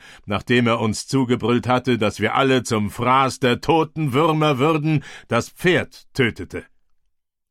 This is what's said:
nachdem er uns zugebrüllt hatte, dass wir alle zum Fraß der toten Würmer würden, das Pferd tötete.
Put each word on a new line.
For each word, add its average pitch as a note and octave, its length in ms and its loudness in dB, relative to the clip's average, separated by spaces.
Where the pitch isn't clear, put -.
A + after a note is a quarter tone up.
nachdem A#2 420 0
er A#2 120 2
uns A2 280 -4
zugebrüllt A#2+ 600 0
hatte, B2 300 0
dass G#2 220 -2
wir G#2+ 160 -2
alle C3 280 2
zum G#2 280 -2
Fraß B2+ 480 0
der A#2+ 220 0
toten D#3 520 0
Würmer D3+ 440 2
würden, D#3 460 0
das A2+ 220 -2
Pferd - 640 -2
tötete. F#2+ 520 -4